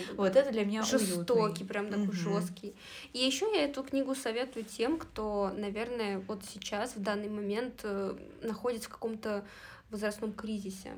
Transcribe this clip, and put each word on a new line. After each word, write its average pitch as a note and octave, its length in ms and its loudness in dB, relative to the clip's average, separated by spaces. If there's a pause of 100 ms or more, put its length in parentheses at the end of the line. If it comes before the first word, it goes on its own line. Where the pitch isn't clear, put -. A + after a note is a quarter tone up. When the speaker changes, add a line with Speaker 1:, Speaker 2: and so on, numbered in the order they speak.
Speaker 1:
да, - 100 -8
Speaker 2:
вот G3 160 6
Speaker 1:
да. C4 80 12
Speaker 2:
это C#4 100 4
для G#3+ 140 2
меня G#3+ 180 2
Speaker 1:
Жестокий, G3+ 600 4
Speaker 2:
уютный. F#3+ 240 0
Speaker 1:
прям G3+ 200 -2
такой G3+ 200 2
Speaker 2:
Мгм. F3 60 0
Speaker 1:
жесткий. F3+ 640 0 (380)
И A#3+ 60 -6
еще C4+ 360 4
я D#4 100 6
эту C#4 180 -2
книгу C4+ 320 0
советую A#3 500 -2
тем, C4 340 0
кто, G#3 560 0
наверное, G#3 720 -2
вот G#3+ 160 -6
сейчас, G#3 520 -4
в G#3+ 60 -6
данный G#3 280 0
момент, G#3 540 -2
э, G3 320 0 (280)
находится A3+ 460 0
в - 40 -12
каком-то A3 520 -2 (440)
возрастном G#3+ 440 -2
кризисе. G3+ 640 -6